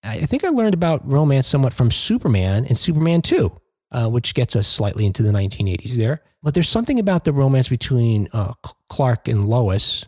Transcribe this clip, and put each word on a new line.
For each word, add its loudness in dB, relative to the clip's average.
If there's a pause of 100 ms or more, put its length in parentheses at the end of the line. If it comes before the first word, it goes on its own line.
I, -8
I -4
think -2
I 0
learned 2
about -2
romance 2
somewhat 0
from 2
Superman 0
and 2
Superman 0
two, 0 (320)
uh, -2
which -2
gets 0
us 2
slightly -2
into 0
the 2
nineteen -2
eighties -6
there. -2 (200)
But -2
there's 2
something -2
about 0
the 0
romance 2
between, 0
uh, -4 (140)
C-, -16 (180)
Clark 0
and 0
Lois 0